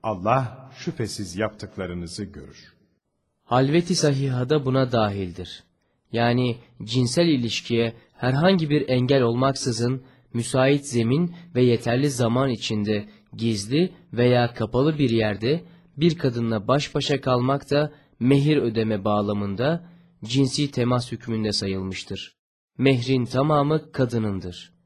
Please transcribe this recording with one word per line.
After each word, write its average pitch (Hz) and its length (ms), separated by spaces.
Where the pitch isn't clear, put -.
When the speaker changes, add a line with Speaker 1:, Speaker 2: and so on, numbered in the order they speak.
Speaker 1:
Allah 113 720
şüphesiz 104 600
yaptıklarınızı 92 880
görür. - 500
Speaker 2:
Halveti 147 500
sahihada 135 680
buna 131 280
dahildir. 98 720
Yani 120 440
cinsel 123 420
ilişkiye 117 680
herhangi 156 540
bir 147 180
engel 127 340
olmaksızın 123 800
müsait 135 520
zemin 127 480
ve 123 80
yeterli 123 480
zaman 123 400
içinde 104 580
gizli 113 560
veya 120 420
kapalı 131 440
bir 135 120
yerde 113 540
bir 156 220
kadınla 117 500
baş 143 260
başa 135 260
kalmak 131 500
da 147 220
mehir 139 360
ödeme 110 480
bağlamında 104 840
cinsi 135 460
temas 123 420
hükmünde 110 400
sayılmıştır. 95 880
Mehrin 127 460
tamamı 147 680
kadınındır. 107 800